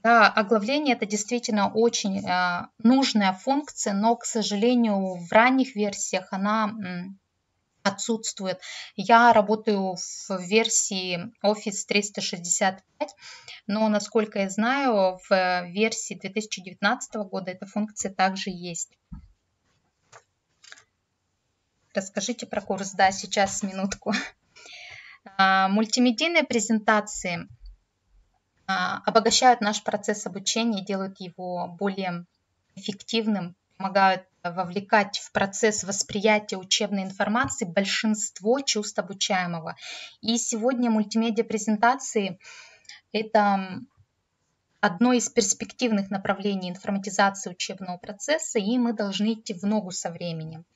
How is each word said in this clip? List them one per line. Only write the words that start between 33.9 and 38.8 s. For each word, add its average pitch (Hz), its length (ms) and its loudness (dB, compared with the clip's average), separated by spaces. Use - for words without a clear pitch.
вовлекать 185 760 -2
в - 120 -14
процесс 202 540 0
восприятия 208 720 0
учебной 190 460 -2
информации 208 600 -2
большинство 208 960 0
чувств 214 400 -2